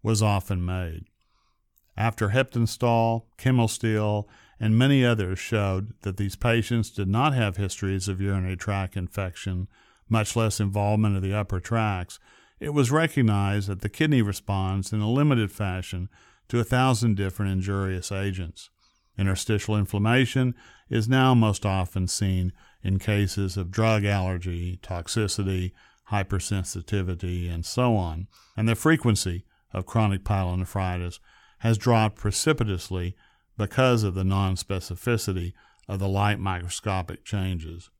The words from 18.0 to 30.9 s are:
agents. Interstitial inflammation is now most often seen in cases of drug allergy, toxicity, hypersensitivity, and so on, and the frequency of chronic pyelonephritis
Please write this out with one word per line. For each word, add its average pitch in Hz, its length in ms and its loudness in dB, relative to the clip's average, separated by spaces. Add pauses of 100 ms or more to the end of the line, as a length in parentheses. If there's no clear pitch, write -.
agents. 95 580 -6 (480)
Interstitial 101 580 0
inflammation 120 800 2 (340)
is 113 200 0
now 131 260 6
most 110 320 4
often 95 400 0
seen 92 460 0 (320)
in 95 160 0
cases 98 560 0
of 92 160 -6
drug 110 320 2
allergy, 90 760 -2
toxicity, 95 920 -2 (380)
hypersensitivity, 90 1400 -4
and 85 140 -6
so 123 300 2
on, 85 320 -4 (280)
and 107 120 2
the 110 80 2
frequency 110 680 2 (280)
of 92 140 -6
chronic 98 360 0
pyelonephritis 92 960 -2 (420)